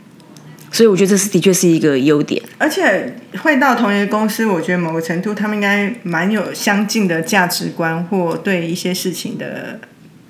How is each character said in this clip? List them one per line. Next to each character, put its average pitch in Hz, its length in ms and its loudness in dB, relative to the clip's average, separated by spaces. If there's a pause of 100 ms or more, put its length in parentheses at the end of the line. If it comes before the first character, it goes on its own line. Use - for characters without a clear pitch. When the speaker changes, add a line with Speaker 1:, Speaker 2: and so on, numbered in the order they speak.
(720)
Speaker 1:
所 226 120 4
以 226 40 8
我 190 100 4
觉 196 80 4
得 180 40 4
这 202 60 4
是， 202 140 0
的 180 100 2
确 185 140 4
是 180 120 0
一 165 140 6
个 147 180 2
优 147 240 4
点。 - 200 -2 (160)
Speaker 2:
而 302 100 0
且 277 480 0 (260)
会 311 160 2
到 262 180 4
同 214 180 0
一 202 60 2
个 202 80 0
公 214 200 0
司， 220 180 -2
我 185 140 0
觉 180 140 -2
得 180 40 0
某 170 140 -2
个 165 100 -4
程 170 200 -4
度 208 120 -4
他 208 140 -4
们 214 80 -4
应 208 60 -2
该 202 320 0 (100)
蛮 170 260 -2
有 175 240 -2
相 202 320 0
近 196 220 0
的 165 140 0
价 180 260 0
值 170 220 -4
观 165 360 -4
或 170 300 -2
对 170 320 -2
一 170 80 -4
些 180 180 -4
事 180 180 -4
情 - 260 -8
的 - 420 -10 (500)